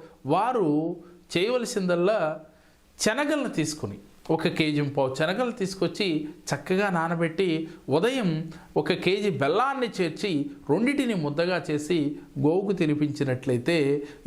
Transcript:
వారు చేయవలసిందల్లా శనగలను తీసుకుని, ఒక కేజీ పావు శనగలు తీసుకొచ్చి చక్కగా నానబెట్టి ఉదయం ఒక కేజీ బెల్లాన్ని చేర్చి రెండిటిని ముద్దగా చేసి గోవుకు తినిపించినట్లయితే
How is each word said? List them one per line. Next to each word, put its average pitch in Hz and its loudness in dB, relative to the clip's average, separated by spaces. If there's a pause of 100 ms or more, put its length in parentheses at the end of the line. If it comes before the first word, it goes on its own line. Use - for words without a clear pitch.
(340)
వారు 220 2 (680)
చేయవలసిందల్లా 196 2 (840)
శనగలను 269 0
తీసుకుని, - -4 (380)
ఒక 160 2
కేజీ 151 2 (120)
పావు 131 2
శనగలు 202 0
తీసుకొచ్చి 185 -2 (420)
చక్కగా 185 0 (100)
నానబెట్టి 165 0 (480)
ఉదయం 220 2 (520)
ఒక 185 2 (120)
కేజీ 202 2 (120)
బెల్లాన్ని 233 0
చేర్చి 185 -2 (400)
రెండిటిని 240 2 (100)
ముద్దగా 170 0 (120)
చేసి 151 0 (460)
గోవుకు 190 2
తినిపించినట్లయితే 139 0 (500)